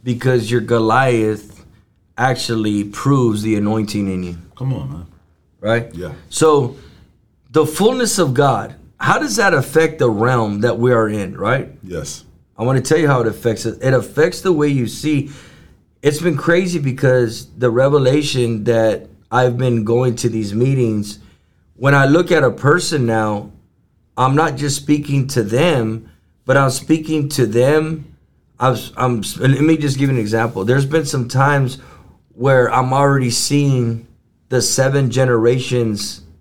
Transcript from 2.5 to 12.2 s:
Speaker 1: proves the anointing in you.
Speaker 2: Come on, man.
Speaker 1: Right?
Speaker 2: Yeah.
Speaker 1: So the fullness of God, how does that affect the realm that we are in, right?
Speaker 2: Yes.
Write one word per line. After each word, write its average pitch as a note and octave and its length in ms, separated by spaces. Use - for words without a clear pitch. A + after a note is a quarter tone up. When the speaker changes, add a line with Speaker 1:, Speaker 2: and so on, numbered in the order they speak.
Speaker 1:
proves A2+ 580
the G#2+ 140
anointing G#2 520
in F#2 140
you. F2 160
Speaker 2:
Come C3 180
on, C3 180
man. F2 140
Speaker 1:
Right? A2+ 360
Speaker 2:
Yeah. E2+ 160
Speaker 1:
So D3 460
the D3+ 160
fullness A3+ 540
of D3 160
God, B2+ 400
how G3+ 180
does C4+ 200
that G3 180
affect D#3 420
the B2 120
realm A2 520
that G2+ 160
we B2 140
are A2+ 180
in, G2 260
right? A2 360
Speaker 2:
Yes. E2+ 440